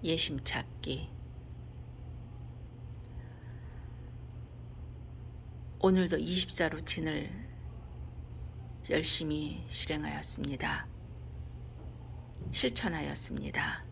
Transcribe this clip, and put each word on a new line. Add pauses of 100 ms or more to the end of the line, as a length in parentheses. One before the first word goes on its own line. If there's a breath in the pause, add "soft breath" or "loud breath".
예심
찾기. (4000 loud breath)
오늘도
이십사
루틴을 (1600)
열심히
실행하였습니다. (1600)
실천하였습니다.